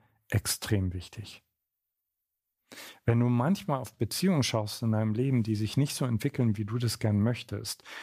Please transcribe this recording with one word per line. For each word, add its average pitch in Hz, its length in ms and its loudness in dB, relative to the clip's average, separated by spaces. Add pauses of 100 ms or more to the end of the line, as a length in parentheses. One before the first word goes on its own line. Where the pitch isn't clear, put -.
(300)
extrem 95 640 0
wichtig? - 500 -12 (1600)
Wenn 117 140 6
du 123 100 4
manchmal 135 500 2
auf - 160 -10
Beziehungen 151 480 0
schaust 110 400 -2
in 113 80 2
deinem 107 220 2
Leben, 127 280 2
die 107 140 0
sich 107 220 -2
nicht 139 180 2
so 139 100 -2
entwickeln, 117 520 0
wie 110 80 -4
du 110 120 -4
das 120 220 -2
gern 104 220 2
möchtest, 110 640 -2 (200)